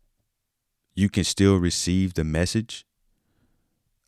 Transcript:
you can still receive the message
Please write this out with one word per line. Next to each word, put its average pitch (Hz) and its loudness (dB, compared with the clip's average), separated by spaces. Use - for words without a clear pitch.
you 98 2
can 92 0
still 98 2
receive 90 0
the 82 -2
message 87 -4